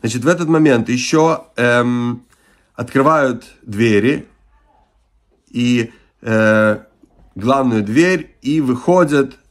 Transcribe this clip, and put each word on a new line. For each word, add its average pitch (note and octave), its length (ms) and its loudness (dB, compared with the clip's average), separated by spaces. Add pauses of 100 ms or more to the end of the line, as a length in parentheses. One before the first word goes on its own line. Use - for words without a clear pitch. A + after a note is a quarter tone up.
Значит, A#2 220 -6
в C#3 40 0
этот E3+ 200 -2
момент D3 420 2
ещё, D#3 640 0
эм, A#2+ 680 -2 (520)
открывают C3 720 0 (180)
двери A2+ 640 0 (1200)
и, A#2+ 420 -2 (300)
э, A2 640 2 (520)
главную A#2+ 480 0
дверь D#3+ 580 0
и D3+ 200 -2
выходят C#3+ 760 0 (120)